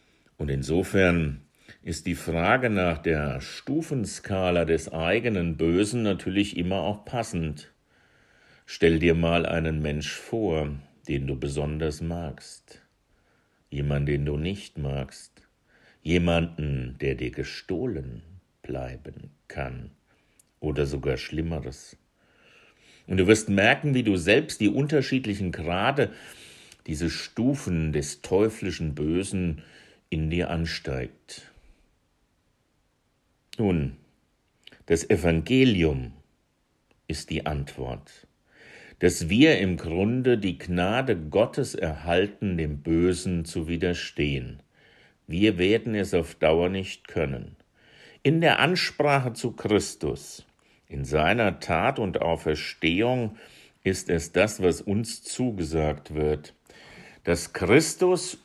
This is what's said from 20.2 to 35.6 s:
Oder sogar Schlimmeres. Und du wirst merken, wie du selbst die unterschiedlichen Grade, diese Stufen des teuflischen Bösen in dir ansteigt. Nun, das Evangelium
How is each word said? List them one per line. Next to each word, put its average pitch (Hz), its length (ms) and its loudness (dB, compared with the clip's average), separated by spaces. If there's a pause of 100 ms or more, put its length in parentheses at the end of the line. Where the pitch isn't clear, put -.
Oder 73 280 0
sogar 67 300 -2
Schlimmeres. 78 800 -6 (1080)
Und 92 120 -2
du 92 100 6
wirst 110 200 6
merken, 123 460 4
wie 123 100 2
du 104 120 2
selbst 98 440 2
die 104 100 4
unterschiedlichen 127 840 0
Grade, 101 600 0 (760)
diese 80 240 -2
Stufen 90 840 -2
des 73 300 -4
teuflischen 92 720 0
Bösen 85 640 -2 (480)
in 80 200 -2
dir 82 200 -2
ansteigt. 78 1000 -6 (2000)
Nun, 82 380 2 (920)
das 85 220 2
Evangelium 82 1000 2 (960)